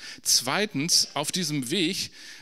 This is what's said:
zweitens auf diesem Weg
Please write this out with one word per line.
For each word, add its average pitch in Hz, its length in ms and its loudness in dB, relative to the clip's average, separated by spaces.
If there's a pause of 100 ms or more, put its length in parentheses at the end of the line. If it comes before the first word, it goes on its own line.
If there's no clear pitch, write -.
(220)
zweitens 160 920 2
auf 147 180 -2
diesem 147 400 -2
Weg 185 400 0 (300)